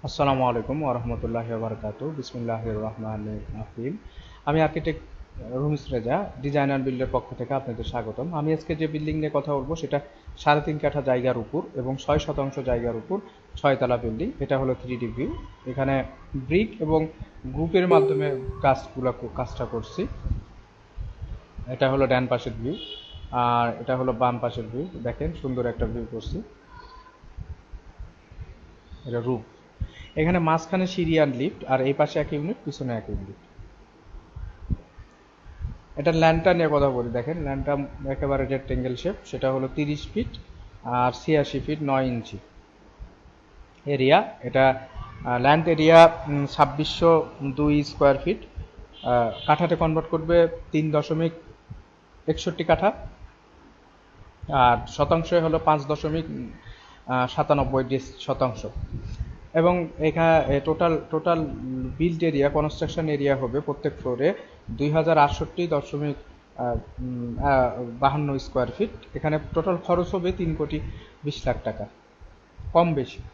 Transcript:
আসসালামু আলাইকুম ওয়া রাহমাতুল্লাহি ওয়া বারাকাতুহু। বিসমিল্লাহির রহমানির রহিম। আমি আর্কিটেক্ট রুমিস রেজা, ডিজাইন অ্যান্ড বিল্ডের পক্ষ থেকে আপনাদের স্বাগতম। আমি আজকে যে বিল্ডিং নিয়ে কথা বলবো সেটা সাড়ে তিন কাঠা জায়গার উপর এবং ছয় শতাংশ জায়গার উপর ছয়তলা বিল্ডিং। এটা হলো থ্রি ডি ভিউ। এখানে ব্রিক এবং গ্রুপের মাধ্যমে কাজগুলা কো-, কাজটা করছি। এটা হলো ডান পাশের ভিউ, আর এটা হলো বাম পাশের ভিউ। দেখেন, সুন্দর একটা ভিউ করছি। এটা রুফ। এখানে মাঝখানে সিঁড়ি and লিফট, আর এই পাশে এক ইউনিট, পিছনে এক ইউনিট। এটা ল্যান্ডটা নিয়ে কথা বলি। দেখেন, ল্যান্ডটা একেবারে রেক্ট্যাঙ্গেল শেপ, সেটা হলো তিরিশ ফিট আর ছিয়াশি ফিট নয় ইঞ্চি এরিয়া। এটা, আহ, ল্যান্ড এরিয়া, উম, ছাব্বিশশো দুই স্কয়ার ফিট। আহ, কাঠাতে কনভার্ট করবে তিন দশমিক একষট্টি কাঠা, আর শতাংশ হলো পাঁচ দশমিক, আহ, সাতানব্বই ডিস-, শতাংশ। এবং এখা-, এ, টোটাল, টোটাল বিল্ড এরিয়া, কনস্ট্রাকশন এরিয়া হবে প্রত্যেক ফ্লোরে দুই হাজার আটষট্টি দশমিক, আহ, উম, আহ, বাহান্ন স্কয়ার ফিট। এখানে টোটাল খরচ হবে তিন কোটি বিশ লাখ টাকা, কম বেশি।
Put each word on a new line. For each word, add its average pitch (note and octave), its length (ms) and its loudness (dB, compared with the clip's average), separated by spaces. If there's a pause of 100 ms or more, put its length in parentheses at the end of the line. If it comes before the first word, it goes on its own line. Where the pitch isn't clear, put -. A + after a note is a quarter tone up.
আসসালামু C3+ 440 2
আলাইকুম A#2+ 340 -2
ওয়া C3 100 0
রাহমাতুল্লাহি A#2 560 -4
ওয়া A2+ 100 -4
বারাকাতুহু। A2 520 -6
বিসমিল্লাহির A#2 640 -6
রহমানির G#2+ 840 -6
রহিম। A#2 400 -8 (480)
আমি D#3 160 2
আর্কিটেক্ট D#3 400 0 (500)
রুমিস C#3 420 -2
রেজা, B2+ 360 0 (120)
ডিজাইন C#3 280 2
অ্যান্ড C3+ 160 0
বিল্ডের C3 260 -2
পক্ষ B2+ 260 -2
থেকে B2 160 -4
আপনাদের B2 300 -4
স্বাগতম। B2 500 -6
আমি D#3 200 0
আজকে D#3+ 220 -4
যে D#3 120 -2
বিল্ডিং D#3 280 -4
নিয়ে D3+ 180 -2
কথা D3 200 0
বলবো C#3 220 -2
সেটা D3 240 -2 (380)
সাড়ে D3 240 4
তিন D3+ 160 -4
কাঠা C#3+ 240 0
জায়গার B2+ 360 2
উপর A#2+ 240 -4 (140)
এবং C3 200 -4
ছয় D3 240 0
শতাংশ C#3+ 400 -4
জায়গার A#2+ 360 0
উপর F3 240 -4 (360)
ছয়তলা B2+ 420 2
বিল্ডিং। A#2+ 420 -4
এটা C3+ 180 0
হলো C3 260 0
থ্রি B2 140 -6
ডি A#2 100 -4
ভিউ। C3+ 280 -4 (300)
এখানে C3+ 380 0 (320)
ব্রিক D#3+ 460 0
এবং D#3+ 260 2 (380)
গ্রুপের E3 420 0
মাধ্যমে D3+ 480 4 (260)
কাজগুলা C3 500 0
কো-, A#2+ 240 -8
কাজটা B2+ 300 -4
করছি। A#2 420 -6 (1600)
এটা C3 240 2
হলো C3+ 160 4
ডান B2+ 200 2
পাশের A#2+ 260 -2
ভিউ, A#2+ 220 -6 (560)
আর A#2+ 500 2
এটা B2+ 160 -2
হলো C3 160 0
বাম A#2+ 260 0
পাশের A#2+ 240 -4
ভিউ। B2 240 -8 (160)
দেখেন, D3 280 -4 (100)
সুন্দর B2 240 -4
একটা A#2+ 200 -2
ভিউ A2+ 260 -6
করছি। A#2 300 -8 (2750)
এটা A#2+ 140 -4
রুফ। A#2 220 -2 (760)
এখানে E3+ 240 2
মাঝখানে E3 480 2
সিঁড়ি E3 320 2
and C#3 160 4
লিফট, - 300 -4
আর C3 160 2
এই C#3 120 2
পাশে D3 260 0
এক D3 140 -2
ইউনিট, D3+ 320 -4
পিছনে C3 280 -4
এক G#2+ 160 -4
ইউনিট। G2 260 -8 (2750)
এটা D#3 120 4
ল্যান্ডটা E3 420 6
নিয়ে E3+ 180 4
কথা C#3+ 180 6
বলি। A#2+ 200 0
দেখেন, C#3 340 -4
ল্যান্ডটা C#3 340 -2 (340)
একেবারে C3+ 340 0
রেক্ট্যাঙ্গেল B2+ 500 -2
শেপ, F#3+ 200 -4 (100)
সেটা C3 280 -2
হলো C3+ 220 -2
তিরিশ D3 380 -2
ফিট G#3+ 140 -2 (560)
আর B2 280 2
ছিয়াশি C#3+ 480 0
ফিট D3+ 220 -4
নয় C3+ 240 2
ইঞ্চি A#2 320 -6 (1500)
এরিয়া। C#3+ 580 4
এটা, C3 440 4 (380)
আহ, B2 160 0
ল্যান্ড D#3 260 6
এরিয়া, E3 600 10
উম, C#3+ 180 0
ছাব্বিশশো D3+ 800 4 (180)
দুই D3 400 2
স্কয়ার C#3 400 4
ফিট। G#3 140 0 (680)
আহ, A#2+ 260 2 (160)
কাঠাতে D#3+ 280 4
কনভার্ট D#3+ 340 0
করবে E3 380 4 (240)
তিন D#3 200 0
দশমিক D#3+ 400 0 (960)
একষট্টি E3 360 -2
কাঠা, E3+ 280 4 (1600)
আর B2 240 6 (100)
শতাংশ E3 460 0
হলো D#3+ 320 4
পাঁচ D3+ 200 4
দশমিক, D#3 400 -2 (840)
আহ, B2+ 200 2
সাতানব্বই C3+ 560 2
ডিস-, C3 360 -4
শতাংশ। - 460 -2 (880)
এবং E3+ 340 4 (120)
এখা-, D#3 520 4
এ, C#3 140 4
টোটাল, D#3+ 440 2
টোটাল D#3+ 360 2 (520)
বিল্ড E3 260 2
এরিয়া, C#3+ 260 4
কনস্ট্রাকশন D#3 600 -2
এরিয়া C#3 260 2
হবে B2+ 260 -2
প্রত্যেক D3 380 -4
ফ্লোরে C3+ 340 0 (380)
দুই C#3+ 200 0
হাজার D#3+ 260 4
আটষট্টি D3+ 500 2
দশমিক, D3 480 -2 (420)
আহ, B2 180 -2 (240)
উম, A#2+ 400 -6
আহ, C3 440 2 (160)
বাহান্ন C#3 380 0
স্কয়ার B2+ 300 -2 (100)
ফিট। A3 120 -2 (260)
এখানে D3+ 240 -2 (140)
টোটাল E3 240 0
খরচ F3 380 0
হবে F3+ 160 0
তিন E3 240 -2
কোটি D3+ 240 -4 (440)
বিশ D3 220 -6
লাখ B2 180 2
টাকা, G#2+ 220 -4 (880)
কম E3+ 200 6
বেশি। C3 260 -4 (140)